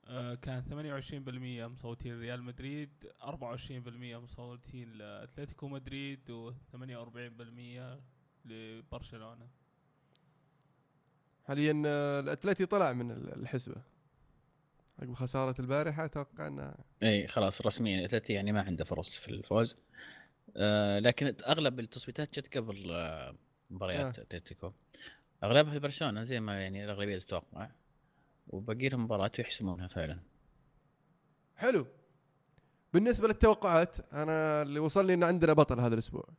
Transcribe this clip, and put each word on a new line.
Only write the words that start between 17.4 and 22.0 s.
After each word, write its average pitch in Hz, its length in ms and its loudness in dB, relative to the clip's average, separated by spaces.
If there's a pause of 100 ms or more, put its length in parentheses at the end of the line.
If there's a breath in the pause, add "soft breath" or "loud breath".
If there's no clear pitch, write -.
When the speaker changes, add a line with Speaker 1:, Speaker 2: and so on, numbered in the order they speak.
Speaker 3:
رسميًا 104 320 2
الأتلتي 107 340 0
يعني 101 200 2
ما 104 100 4
عنده 95 220 -2
فرص - 300 -4
في - 140 -12
الفوز. 113 480 2 (800 loud breath)
آه، 104 420 4
لكن 120 360 4 (120)
أغلب 135 340 2
التصويتات 127 580 -8